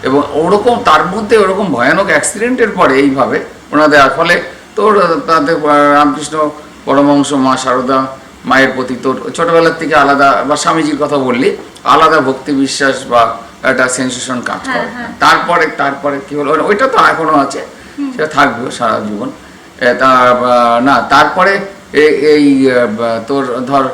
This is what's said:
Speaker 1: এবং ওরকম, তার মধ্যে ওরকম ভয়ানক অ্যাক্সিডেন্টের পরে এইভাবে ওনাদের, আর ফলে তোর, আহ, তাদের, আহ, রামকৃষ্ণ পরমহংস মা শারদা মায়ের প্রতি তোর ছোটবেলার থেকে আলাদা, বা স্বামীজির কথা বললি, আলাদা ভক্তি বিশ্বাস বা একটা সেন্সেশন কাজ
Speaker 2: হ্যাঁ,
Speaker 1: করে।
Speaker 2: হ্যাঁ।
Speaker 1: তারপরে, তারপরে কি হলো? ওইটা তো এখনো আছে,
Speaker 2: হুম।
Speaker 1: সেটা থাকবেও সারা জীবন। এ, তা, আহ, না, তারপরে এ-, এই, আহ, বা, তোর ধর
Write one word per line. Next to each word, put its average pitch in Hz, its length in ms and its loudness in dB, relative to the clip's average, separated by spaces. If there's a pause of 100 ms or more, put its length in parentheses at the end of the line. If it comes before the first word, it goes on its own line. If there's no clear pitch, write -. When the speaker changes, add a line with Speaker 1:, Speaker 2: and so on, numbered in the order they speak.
Speaker 1:
এবং 135 280 0
ওরকম, 202 520 0
তার 156 220 2
মধ্যে 208 320 0
ওরকম 190 360 0
ভয়ানক 151 320 0
অ্যাক্সিডেন্টের 220 640 -2
পরে 151 300 0
এইভাবে 135 400 0 (320)
ওনাদের, 147 300 4
আর - 140 4
ফলে 170 280 0 (320)
তোর, 208 280 2
আহ, 165 160 0
তাদের, 160 360 0
আহ, 147 380 2
রামকৃষ্ণ 147 560 0 (360)
পরমহংস 143 480 2
মা 131 240 2
শারদা 131 500 -2 (380)
মায়ের 131 300 2
প্রতি 127 280 -6
তোর 131 320 -4
ছোটবেলার 165 440 2
থেকে 156 160 -2
আলাদা, 139 520 4
বা 147 80 2
স্বামীজির 156 440 -2
কথা 147 180 -2
বললি, 131 400 0 (260)
আলাদা 151 380 4
ভক্তি 135 300 -4
বিশ্বাস 135 540 -2
বা 120 320 2 (260)
একটা 127 240 0
সেন্সেশন 127 540 -6
কাজ - 220 -8
Speaker 2:
হ্যাঁ, 262 160 -6
Speaker 1:
করে। 226 120 -8
Speaker 2:
হ্যাঁ। 240 160 -12 (120)
Speaker 1:
তারপরে, 180 460 0
তারপরে 139 540 -4 (100)
কি 143 60 -8
হলো? 147 320 -2
ওইটা 208 200 0
তো - 100 -2
এখনো 156 360 2
আছে, 139 320 -2 (340)
Speaker 2:
হুম। 277 120 -6
Speaker 1:
সেটা 156 160 -4
থাকবেও 123 440 -2
সারা 110 280 -2
জীবন। 107 320 -8 (500)
এ, 123 180 2
তা, 131 100 4
আহ, 123 760 2
না, 131 180 2
তারপরে 180 580 2 (340)
এ-, 139 140 0
এই, 143 640 4
আহ, 123 160 2
বা, 113 400 -4
তোর 131 400 -4
ধর 135 260 0